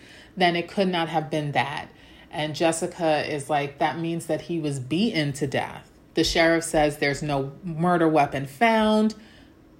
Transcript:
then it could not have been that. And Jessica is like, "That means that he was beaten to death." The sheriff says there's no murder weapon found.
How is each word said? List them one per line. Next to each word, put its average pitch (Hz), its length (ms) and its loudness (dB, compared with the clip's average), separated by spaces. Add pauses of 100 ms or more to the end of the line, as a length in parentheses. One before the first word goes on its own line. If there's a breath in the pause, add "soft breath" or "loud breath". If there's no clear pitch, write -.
(340 loud breath)
then 175 220 2
it 170 100 -2
could 196 220 0
not 165 220 -2
have 156 200 -2
been 147 220 -2
that. 139 360 -4 (420 loud breath)
And 156 240 -6
Jessica 165 760 0
is 147 200 -4
like, 143 280 -2
"That 160 200 0
means 165 280 -4
that 156 160 -2
he 170 160 -4
was 143 220 -2
beaten 156 540 0
to 147 120 -4
death." - 440 -6 (240)
The 160 100 2
sheriff 165 400 2
says 151 320 2
there's 143 260 -2
no 143 300 -4 (100)
murder 165 460 2
weapon 143 380 2
found. 214 680 2 (640 loud breath)